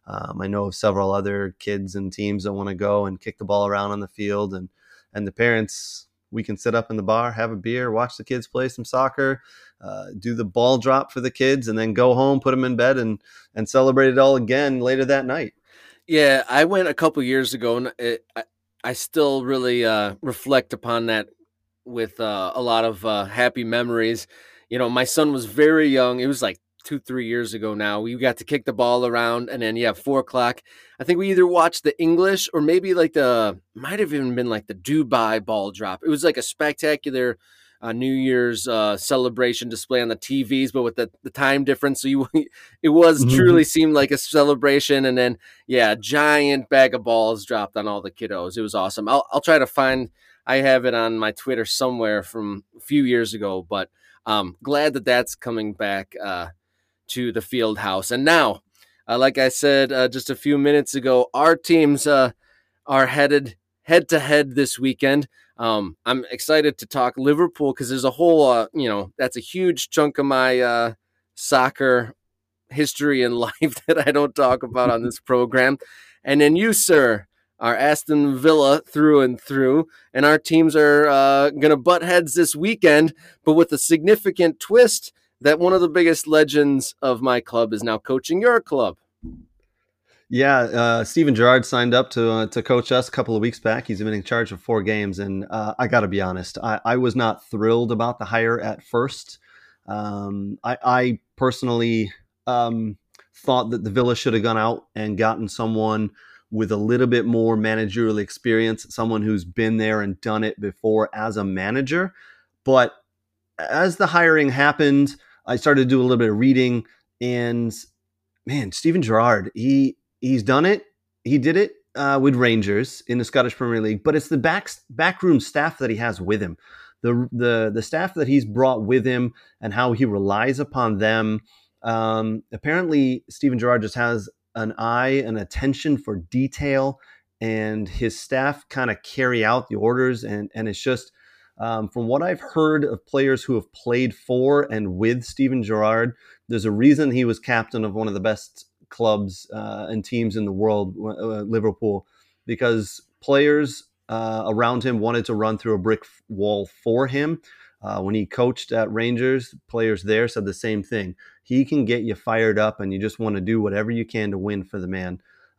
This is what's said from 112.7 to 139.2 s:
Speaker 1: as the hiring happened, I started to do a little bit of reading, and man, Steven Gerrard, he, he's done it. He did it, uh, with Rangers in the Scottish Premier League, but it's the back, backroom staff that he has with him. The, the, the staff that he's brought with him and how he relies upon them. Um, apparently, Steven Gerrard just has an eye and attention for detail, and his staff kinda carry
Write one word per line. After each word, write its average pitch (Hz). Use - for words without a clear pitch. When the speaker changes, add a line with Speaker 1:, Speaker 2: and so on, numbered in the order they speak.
Speaker 1:
as 165
the 190
hiring 160
happened, 143
I -
started 143
to 127
do 131
a 127
little 127
bit 117
of 104
reading, 123
and 120
man, 123
Steven 165
Gerrard, 110
he, 135
he's 127
done 135
it. 202
He 135
did 160
it, 202
uh, 139
with 135
Rangers 113
in 123
the 120
Scottish 123
Premier 117
League, 107
but 151
it's 147
the 147
back, 165
backroom 165
staff 147
that 131
he 113
has 107
with 101
him. 87
The, 120
the, 117
the 113
staff 170
that 151
he's 135
brought 117
with 117
him 123
and 107
how 123
he 120
relies 107
upon 123
them. 110
Um, 110
apparently, 143
Steven 127
Gerrard 120
just 107
has 117
an 110
eye 123
and 110
attention 135
for 107
detail, 135
and 107
his 110
staff 135
kinda 123
carry 123